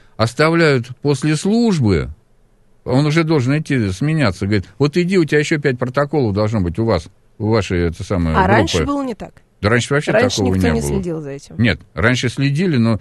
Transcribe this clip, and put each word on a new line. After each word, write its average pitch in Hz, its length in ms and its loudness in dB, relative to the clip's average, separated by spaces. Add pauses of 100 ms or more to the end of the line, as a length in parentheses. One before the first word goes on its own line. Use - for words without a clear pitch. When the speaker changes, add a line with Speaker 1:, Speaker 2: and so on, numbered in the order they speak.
(180)
Speaker 1:
оставляют 151 680 2 (160)
после 147 320 0
службы, 151 760 2 (800)
он 135 160 2
уже 156 180 2
должен 147 340 0
идти 131 340 -2
сменяться. 139 540 -2
Говорит: 101 200 0 (120)
"Вот 143 200 0
иди, 180 200 2
у 165 80 4
тебя 147 140 2
ещё 151 200 0
пять 135 180 -2
протоколов 131 560 -2
должно 107 280 0
быть 87 180 -2
у 113 60 0
вас, 101 220 0 (300)
у 104 120 -2
вашей, 98 380 0
это 82 160 -8
самое, 85 320 -2
Speaker 2:
А 82 60 2
Speaker 1:
группы". 190 140 2
Speaker 2:
раньше - 300 2
было 277 180 -2
не 247 120 -6
так? - 180 -16 (280)
Speaker 1:
Да 196 80 0
раньше 120 240 0
вообще 147 180 -2
Speaker 2:
Раньше - 260 2
Speaker 1:
такого 95 180 0
Speaker 2:
никто 92 140 2
Speaker 1:
не 80 60 2
Speaker 2:
не 76 60 -2
Speaker 1:
было. 71 80 -4
Speaker 2:
следил 71 320 -4
за 143 100 -12
этим? 143 260 -16
Speaker 1:
Нет, 113 240 0 (120)
раньше 120 360 0
следили, 143 480 0
но 113 240 2